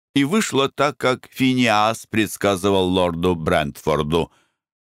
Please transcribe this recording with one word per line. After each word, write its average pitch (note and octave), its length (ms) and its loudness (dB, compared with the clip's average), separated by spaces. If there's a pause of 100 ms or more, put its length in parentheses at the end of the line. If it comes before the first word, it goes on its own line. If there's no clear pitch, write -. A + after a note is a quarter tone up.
(160)
и C#3 80 2
вышло C#3 460 0
так, C#3+ 280 -2
как B2+ 320 -2
Финиас A#2 760 0
предсказывал G2 840 0
лорду F2+ 480 0
Брентфорду. D#2 960 -2 (640)